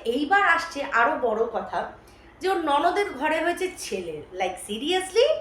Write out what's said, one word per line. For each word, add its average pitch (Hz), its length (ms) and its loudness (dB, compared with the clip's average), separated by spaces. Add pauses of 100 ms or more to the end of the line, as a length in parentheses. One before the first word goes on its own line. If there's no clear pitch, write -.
এইবার 294 380 2
আসছে 330 400 0
আরও 277 380 2
বড় 226 240 2
কথা, - 460 -4 (480)
যে 370 100 -2
ওর 381 80 2
ননদের 339 540 2
ঘরে 311 320 -2
হয়েছে 359 340 0
ছেলে, 165 460 -8 (100)
like 185 380 -4
seriously? 370 560 2 (140)